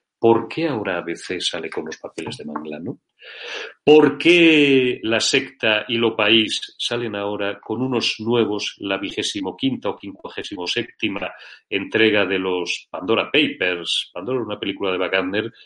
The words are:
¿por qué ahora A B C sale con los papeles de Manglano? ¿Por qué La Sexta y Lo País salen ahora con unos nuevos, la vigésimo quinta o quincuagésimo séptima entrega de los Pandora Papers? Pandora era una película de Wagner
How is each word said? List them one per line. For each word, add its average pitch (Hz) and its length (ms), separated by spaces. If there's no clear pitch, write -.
¿por 113 300
qué 165 200
ahora 98 300
A 87 40
B 85 140
C 90 240
sale 82 280
con 80 160
los 78 140
papeles 78 400
de 76 80
Manglano? 76 540
¿Por 147 360
qué 147 840
La 110 180
Sexta 110 680
y 117 80
Lo 113 200
País 107 600
salen 120 360
ahora 101 460
con 110 200
unos 127 400
nuevos, 107 580
la 98 200
vigésimo 95 580
quinta 123 340
o 92 60
quincuagésimo 95 720
séptima 95 640
entrega 104 580
de 95 120
los 92 520
Pandora 95 400
Papers? 90 840
Pandora 110 260
era 110 80
una 104 140
película 98 320
de 92 60
Wagner 95 540